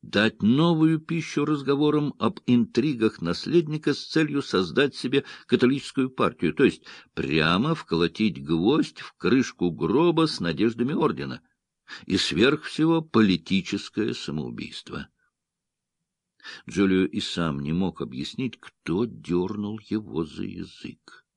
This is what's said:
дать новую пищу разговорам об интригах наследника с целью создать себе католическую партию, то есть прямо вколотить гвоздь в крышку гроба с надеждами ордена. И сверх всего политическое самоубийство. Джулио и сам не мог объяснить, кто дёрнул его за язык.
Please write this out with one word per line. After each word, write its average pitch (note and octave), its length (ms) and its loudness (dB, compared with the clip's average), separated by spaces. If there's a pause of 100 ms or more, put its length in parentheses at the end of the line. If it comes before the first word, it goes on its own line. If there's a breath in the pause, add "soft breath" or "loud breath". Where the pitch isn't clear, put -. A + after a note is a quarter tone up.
дать G#2+ 380 2
новую D#3 560 4
пищу D#3 460 -2
разговорам D3 720 0
об A2+ 260 -2
интригах A#2+ 760 2
наследника D3+ 720 0
с - 120 -8
целью D3 360 0
создать C3 540 0
себе C3+ 300 -2 (220 loud breath)
католическую C3 640 0
партию, F2 420 0
то C#3+ 100 2
есть - 200 2 (320 loud breath)
прямо D#2+ 580 0
вколотить E2+ 720 -2
гвоздь F2 560 0
в - 140 -18
крышку F#2 580 0
гроба D#3+ 560 2
с - 120 -6
надеждами A2+ 540 -2
ордена. D#2 480 -4 (640 loud breath)
И F#2+ 120 0
сверх C3 460 2
всего E3 380 0
политическое G2 1120 0
самоубийство. - 920 -10 (1600 loud breath)
Джулио F#2+ 360 4
и - 140 -4
сам D#2+ 400 -4
не C#2+ 140 -4
мог F2+ 280 -2
объяснить, C#2+ 580 -8
кто - 460 -4
дёрнул G#2 760 -4
его G#2+ 460 -6
за E2 180 -10
язык. - 840 -14 (120)